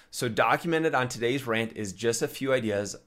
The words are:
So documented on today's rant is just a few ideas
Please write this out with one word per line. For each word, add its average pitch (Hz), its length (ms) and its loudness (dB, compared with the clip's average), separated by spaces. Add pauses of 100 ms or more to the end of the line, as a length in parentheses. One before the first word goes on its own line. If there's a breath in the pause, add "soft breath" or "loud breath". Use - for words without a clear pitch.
(100)
So - 180 -4
documented 147 640 2
on 127 160 2
today's 123 380 -2
rant 113 300 0
is 104 160 -6
just 117 280 0
a 151 60 0
few 135 260 -2
ideas 104 440 0 (100)